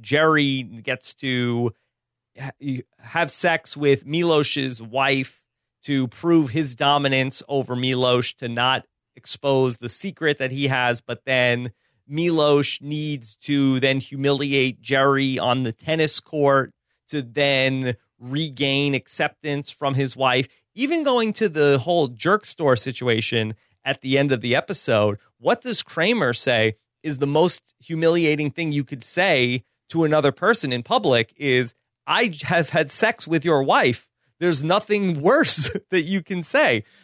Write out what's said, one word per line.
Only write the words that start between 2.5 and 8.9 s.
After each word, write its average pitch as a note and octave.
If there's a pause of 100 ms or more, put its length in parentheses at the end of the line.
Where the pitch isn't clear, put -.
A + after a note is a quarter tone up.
have E3
sex -
with C#3+
Milos's D3
wife C3 (400)
to C3+
prove E3
his C#3
dominance C3+
over C3
Milos, B2
to -
not B2 (280)